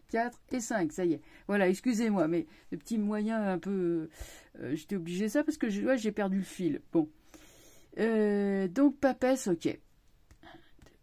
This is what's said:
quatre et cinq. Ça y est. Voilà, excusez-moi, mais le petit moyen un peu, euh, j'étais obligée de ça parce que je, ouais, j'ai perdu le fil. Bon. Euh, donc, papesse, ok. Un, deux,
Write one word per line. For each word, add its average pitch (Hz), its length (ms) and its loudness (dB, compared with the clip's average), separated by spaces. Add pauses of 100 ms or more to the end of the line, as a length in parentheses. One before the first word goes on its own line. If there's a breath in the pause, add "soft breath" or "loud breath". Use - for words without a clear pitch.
quatre 233 300 -2 (140)
et 254 80 -2
cinq. 196 320 0
Ça 180 140 -2
y 165 80 4
est. - 80 -6 (240 loud breath)
Voilà, 202 240 4
excusez-moi, 214 580 2
mais 170 180 0 (240 loud breath)
le 175 60 -6
petit 226 220 -4
moyen 214 440 -2
un 190 160 0
peu, 170 520 -2 (500 loud breath)
euh, 135 140 -4
j'étais 175 220 -6
obligée 175 280 -4
de 214 60 0
ça 294 120 0
parce 302 140 -2
que 233 140 -2
je, 202 120 -2
ouais, 254 140 2
j'ai 214 160 -2
perdu 196 260 -2
le 185 60 -2
fil. 165 380 -4 (100)
Bon. - 160 2 (920 loud breath)
Euh, 202 720 2
donc, 269 300 4
papesse, 254 500 2
ok. 170 200 0
Un, - 800 -14 (360 loud breath)
deux, - 80 -20 (100)